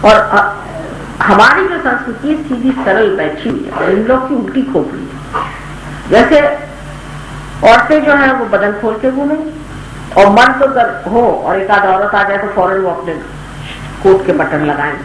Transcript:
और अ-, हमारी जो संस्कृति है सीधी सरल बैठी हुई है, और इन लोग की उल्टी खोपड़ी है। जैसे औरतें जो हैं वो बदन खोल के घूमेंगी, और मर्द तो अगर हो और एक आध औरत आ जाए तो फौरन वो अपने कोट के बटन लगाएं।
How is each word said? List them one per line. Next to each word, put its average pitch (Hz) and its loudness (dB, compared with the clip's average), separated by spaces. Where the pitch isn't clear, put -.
और 214 8
अ-, - 2
हमारी 381 4
जो 349 -2
संस्कृति 254 -4
है 311 -2
सीधी 254 -2
सरल 214 2
बैठी 151 -4
हुई 123 -4
है, - -10
और - -2
इन 214 2
लोग 262 0
की 277 -2
उल्टी 233 -2
खोपड़ी - -2
है। - -12
जैसे 277 6
औरतें 277 4
जो 311 4
हैं 277 4
वो 240 -2
बदन 202 0
खोल 220 -2
के 254 0
घूमेंगी, 294 -2
और 202 8
मर्द 254 6
तो 277 4
अगर 233 0
हो 233 4
और 190 0
एक 196 -2
आध 202 4
औरत 202 0
आ 196 2
जाए 202 0
तो 208 -4
फौरन 190 0
वो 185 0
अपने 170 -6
कोट 190 6
के 180 2
बटन 147 0
लगाएं। 143 -2